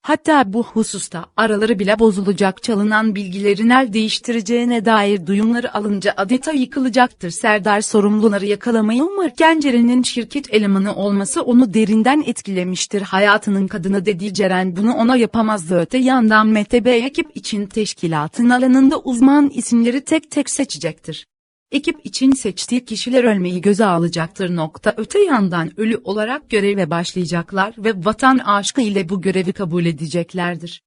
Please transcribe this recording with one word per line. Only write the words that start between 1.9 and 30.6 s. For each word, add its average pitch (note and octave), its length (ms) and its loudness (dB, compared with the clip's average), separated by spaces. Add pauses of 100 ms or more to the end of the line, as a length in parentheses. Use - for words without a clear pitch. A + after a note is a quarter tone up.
bozulacak, G3 640 2
çalınan G#3+ 520 0
bilgilerin G3+ 540 0
el B3+ 240 4
değiştireceğine A#3 920 -2
dair G3+ 420 2
duyumları A3 460 0
alınca G3+ 440 -2
adeta B3 340 -2
yıkılacaktır. B3+ 800 -2
Serdar G#3 520 0
sorumluları G#3 640 2
yakalamayı A3 580 0
umarken E4 560 0
Ceren'in B3 440 2
şirket A3 500 -6
elemanı G3+ 420 0
olması G3 460 -2
onu B3 320 2
derinden A3 520 2
etkilemiştir. F#3 760 -6
"Hayatının G3+ 680 0
kadını" F#3+ 380 -4
dediği G3+ 280 -4
Ceren F#3 420 -2
bunu G#3+ 180 0
ona A#3 220 2
yapamazdı. G#3+ 640 0
Öte E3+ 180 -2
yandan A3+ 500 4
Mete G#3+ 380 2
Bey A#3+ 200 2
ekip D#4 320 -6
için G#3 280 -6
teşkilatın F3+ 840 -2
alanında C4 500 4
uzman C4+ 500 4
isimleri A#3+ 520 0
tek D#4+ 300 -2
tek C#4+ 180 -2
seçecektir. D#3+ 760 -8 (460)
Ekip - 340 -4
için - 260 0
seçtiği B3 540 -4
kişiler A#3+ 380 0
ölmeyi F#3 380 0
göze G3+ 240 2
alacaktır. E3+ 680 -2
Nokta. E3 420 -4
Öte A3 220 -2
yandan G3 600 0
ölü A3 240 -2
olarak G#3+ 460 -6
göreve G3+ 400 0
başlayacaklar F3 880 -4
ve G3+ 280 -4
vatan C4 320 4
aşkı G3+ 440 0
ile G3 280 -2
bu G3 120 -4
görevi F#3 320 -2
kabul F3 320 -2
edeceklerdir. E3+ 1000 -6